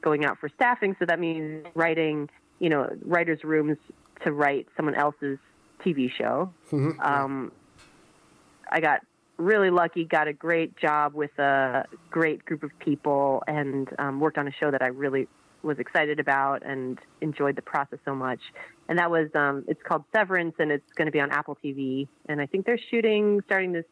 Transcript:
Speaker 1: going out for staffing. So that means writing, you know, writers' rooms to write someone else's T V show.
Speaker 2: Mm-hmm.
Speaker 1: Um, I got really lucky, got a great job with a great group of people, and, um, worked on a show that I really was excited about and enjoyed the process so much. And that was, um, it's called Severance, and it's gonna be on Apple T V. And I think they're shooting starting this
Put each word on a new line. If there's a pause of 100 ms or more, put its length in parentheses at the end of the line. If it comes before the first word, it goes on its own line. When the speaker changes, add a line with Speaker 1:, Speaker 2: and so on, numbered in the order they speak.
Speaker 1:
going
out
for
staffing.
So
that
means
writing, (280)
you
know, (160)
writers'
rooms (480)
to
write (120)
someone
else's (460)
T
V
show. (220)
Speaker 2:
Mm-hmm.
Speaker 1:
Um, (1200)
I
got (360)
really
lucky,
got
a
great
job
with
a (260)
great
group
of
people,
and, (100)
um,
worked
on
a
show
that
I
really (340)
was
excited
about
and (220)
enjoyed
the
process
so
much. (480)
And
that
was,
um,
it's
called (100)
Severance,
and
it's
gonna
be
on
Apple
T
V. (200)
And
I
think
they're (120)
shooting
starting
this